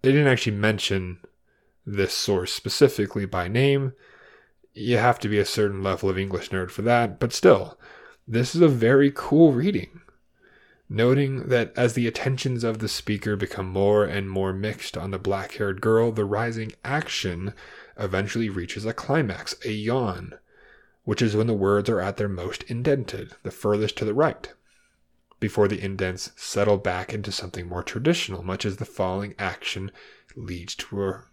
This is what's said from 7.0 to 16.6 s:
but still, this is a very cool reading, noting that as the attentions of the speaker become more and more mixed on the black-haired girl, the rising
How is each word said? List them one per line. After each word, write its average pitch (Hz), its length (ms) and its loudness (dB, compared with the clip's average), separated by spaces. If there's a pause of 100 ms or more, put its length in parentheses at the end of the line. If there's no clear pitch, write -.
but 123 120 -2
still, - 480 4 (480)
this 120 280 0
is 170 60 4
a 165 60 10
very 135 460 6
cool 151 400 6
reading, 170 480 -2 (880)
noting 131 600 2
that 117 280 2
as 120 160 2
the 120 140 2
attentions 127 560 -2
of 113 160 -2
the 110 100 -4
speaker 107 460 -2
become 98 320 -6
more 101 360 4
and 98 260 -2
more 95 220 0
mixed 104 460 -6
on 95 140 -6
the 95 80 -6
black-haired 98 600 -4
girl, 113 320 4
the 107 140 0
rising 110 480 -4 (100)